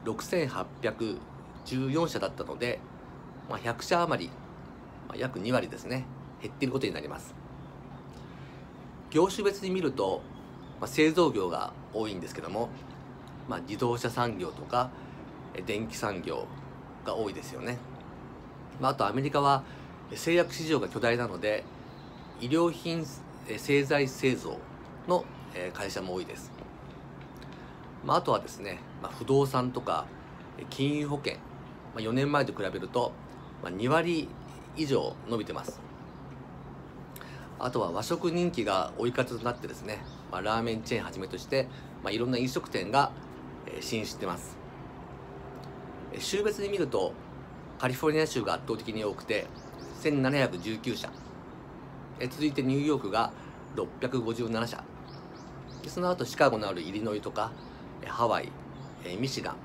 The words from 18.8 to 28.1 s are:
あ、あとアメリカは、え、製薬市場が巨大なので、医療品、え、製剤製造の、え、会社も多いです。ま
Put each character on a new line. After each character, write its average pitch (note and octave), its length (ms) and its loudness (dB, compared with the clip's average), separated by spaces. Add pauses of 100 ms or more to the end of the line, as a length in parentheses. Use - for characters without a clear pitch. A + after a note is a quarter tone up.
あ、 - 20 4
あ C3+ 40 2
と G#2 120 4
ア G2+ 40 4
メ B2+ 100 2
リ C#3+ 100 2
カ C#3+ 100 6
は、 C#3 220 8 (480)
え、 A2+ 40 -6
製 E3 200 4
薬 E3 180 6
市 D#3 140 -4
場 D3+ 120 6
が G2 80 0
巨 G#2 120 -4
大 A#2 180 6
な A#2+ 100 2
の F2+ 120 -4
で、 G#2+ 240 2 (760)
医 B2 60 -4
療 E3 240 6
品、 E3 360 -2 (420)
え、 A2+ 100 -2
製 C#3+ 260 6
剤 C#3+ 240 6
製 C3 280 4
造 - 220 -4 (500)
の、 F3 180 6 (300)
え、 F2+ 180 -2
会 G2+ 180 -4
社 G2 100 -2
も F#2 120 -2
多 F#2 80 0
い - 40 -4
で - 120 -8
す。 - 140 -12 (1500)
ま C3 80 6